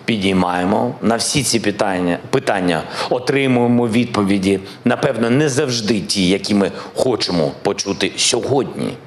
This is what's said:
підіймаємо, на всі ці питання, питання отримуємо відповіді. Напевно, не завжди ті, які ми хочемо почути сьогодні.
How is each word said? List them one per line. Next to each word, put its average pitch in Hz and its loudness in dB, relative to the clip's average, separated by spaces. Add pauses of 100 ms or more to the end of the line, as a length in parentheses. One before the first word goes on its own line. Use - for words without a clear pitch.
підіймаємо, 95 0
на 110 2
всі 127 -2
ці 117 0
питання, 92 0 (120)
питання 92 0 (280)
отримуємо 123 2
відповіді. 101 2 (240)
Напевно, 120 2
не 147 4
завжди 120 0
ті, 90 0
які 98 0
ми 98 2 (240)
хочемо 90 0 (120)
почути 98 -2
сьогодні. 107 -2 (120)